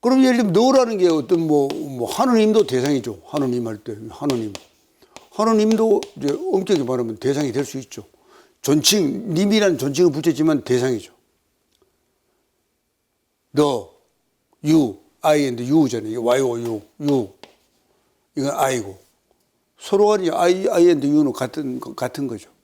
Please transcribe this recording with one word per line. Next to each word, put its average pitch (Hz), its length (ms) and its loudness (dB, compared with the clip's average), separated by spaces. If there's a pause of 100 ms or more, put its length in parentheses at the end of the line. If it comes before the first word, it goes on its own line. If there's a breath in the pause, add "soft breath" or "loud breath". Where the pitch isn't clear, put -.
그럼 262 220 4
예를 254 140 4
들면 208 160 0
너라는 240 440 4
게 180 100 4
어떤 160 400 0
뭐, 147 220 2
뭐 131 400 -8
하느님도 220 580 2
대상이죠. 123 580 -2
하느님 123 420 -4
할 110 100 -10
때 107 180 -12 (140)
하느님. 117 440 -6 (800 loud breath)
하느님도 220 720 2 (160)
이제 139 160 -4 (180)
엄격히 185 320 0
말하면 120 340 -4
대상이 139 340 -2
될 135 120 -4
수 135 140 -10
있죠. 117 280 -16 (560 soft breath)
존칭, 165 720 0
님이라는 185 440 2
존칭을 143 340 2
붙였지만 151 520 0
대상이죠. 123 500 -2 (2500)
너, 135 420 0 (720)
you, 147 340 2 (240)
I 151 200 2
and 120 220 -4
you잖아요. 123 460 0
이게 110 80 -6
와이 123 240 2
오 120 180 -2
유, 113 220 -6 (180)
you. 139 380 -2 (1000)
이건 139 180 -2
I고. 113 420 -4 (840)
서로 202 280 2
간에 196 220 2
I, 180 400 0
I 170 160 4
and 147 220 4
you는 147 260 2
같은, 127 460 -6
같은 127 480 -8
거죠. 110 220 -12 (140)